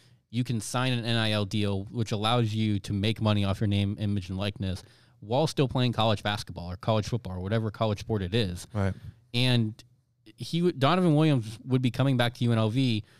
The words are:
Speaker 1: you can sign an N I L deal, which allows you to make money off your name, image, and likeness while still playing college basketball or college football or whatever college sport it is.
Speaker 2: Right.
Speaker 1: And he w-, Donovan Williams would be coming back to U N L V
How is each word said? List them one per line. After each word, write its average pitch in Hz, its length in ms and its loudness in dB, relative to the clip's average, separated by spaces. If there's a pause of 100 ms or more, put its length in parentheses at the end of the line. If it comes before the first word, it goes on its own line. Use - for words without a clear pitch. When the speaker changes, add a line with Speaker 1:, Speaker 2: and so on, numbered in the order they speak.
(280)
Speaker 1:
you 123 160 -2
can 120 160 -4
sign 127 320 -2
an 117 140 -2
N 117 100 0
I 110 140 2
L 107 160 2
deal, 101 380 -2
which 113 280 -4
allows 110 400 2
you 107 280 0
to - 120 -8
make 107 300 -2
money 104 240 2
off 98 160 -2
your 107 60 0
name, 101 300 0
image, 101 300 -2
and 95 80 -6
likeness 95 460 -4 (380)
while 123 260 0
still 147 200 0
playing 123 280 0
college 110 280 2
basketball 90 480 -4
or 90 60 -8
college 107 300 0
football 92 320 -6
or - 20 -6
whatever 110 300 0
college 107 300 -2
sport 110 200 -2
it 90 140 -2
is. 92 400 -2
Speaker 2:
Right. 98 180 0 (400)
Speaker 1:
And 120 500 0 (400)
he - 360 -6
w-, 175 200 2
Donovan 165 360 4
Williams 139 500 2
would 131 160 2
be 127 100 2
coming 131 280 2
back 120 160 0
to - 100 -2
U 117 80 4
N 113 60 4
L 110 100 2
V 117 340 0 (180)